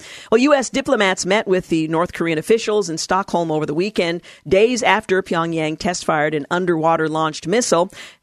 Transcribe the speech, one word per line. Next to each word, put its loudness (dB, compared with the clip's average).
Well, 6
U 4
S 2
diplomats 0
met 2
with 0
the 0
North -2
Korean -2
officials 0
in -6
Stockholm -2
over 0
the -4
weekend, -2
days 4
after 0
Pyongyang -4
test-fired -2
an -4
underwater 0
launched -4
missile. 2